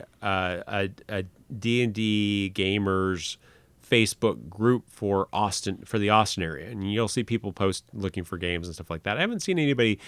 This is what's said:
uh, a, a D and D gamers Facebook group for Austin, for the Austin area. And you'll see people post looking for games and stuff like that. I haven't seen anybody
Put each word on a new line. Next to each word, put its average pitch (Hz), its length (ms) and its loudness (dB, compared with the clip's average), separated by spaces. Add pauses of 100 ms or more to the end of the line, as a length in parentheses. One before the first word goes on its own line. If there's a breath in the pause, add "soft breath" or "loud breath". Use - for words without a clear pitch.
(220)
uh, 92 460 0
a, 98 220 -2 (200)
a 98 140 -4 (340)
D 117 260 2
and 113 100 0
D 104 600 0
gamers 95 840 0 (480 soft breath)
Facebook 101 640 2
group 110 400 2
for 98 440 0
Austin, 101 520 -2
for 110 140 -2
the 101 100 2
Austin 104 320 4
area. 80 280 -6
And 101 220 -4
you'll 110 180 0
see 98 140 -2
people 107 280 -2
post 95 320 0 (100)
looking 98 300 -4
for 90 140 -10
games 87 300 -2
and 82 60 -10
stuff 80 160 -14
like 82 140 -6
that. 104 140 -2
I 156 40 0
haven't 214 200 -2
seen 180 180 0
anybody 123 480 4